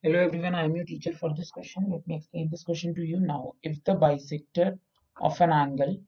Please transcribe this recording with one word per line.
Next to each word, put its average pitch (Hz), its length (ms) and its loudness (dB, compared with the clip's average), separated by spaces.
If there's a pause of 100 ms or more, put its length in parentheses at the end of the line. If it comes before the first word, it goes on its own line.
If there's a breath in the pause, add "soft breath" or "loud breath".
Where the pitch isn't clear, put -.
Hello 170 160 4
everyone, 175 360 2
I 170 100 0
am 156 100 2
your 170 120 -4
teacher 165 260 -6
for - 240 -4
this 175 140 -8
question. - 400 -6
Let 170 160 -4
me 160 100 -4
explain 160 340 -6
this 165 140 -8
question 170 300 -2
to 175 80 -4
you 165 180 -2
now. 147 320 -2 (100)
If 151 220 -6
the 196 120 2
bisector 151 840 0 (420)
of - 220 0
an 165 100 6
angle 139 420 2 (140)